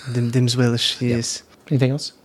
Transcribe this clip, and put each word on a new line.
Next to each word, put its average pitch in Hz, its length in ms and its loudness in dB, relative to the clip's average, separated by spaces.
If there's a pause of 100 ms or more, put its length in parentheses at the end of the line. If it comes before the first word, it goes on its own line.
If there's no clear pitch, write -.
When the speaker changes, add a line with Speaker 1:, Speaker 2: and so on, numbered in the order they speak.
(120)
Speaker 1:
Dim, 120 180 0
Dim's 120 280 2
Welsh, 120 440 0
Speaker 2:
Yeah. 120 140 0
Speaker 1:
yes. - 260 -4 (300)
Speaker 2:
Anything 131 200 4
else? 147 200 -6 (140)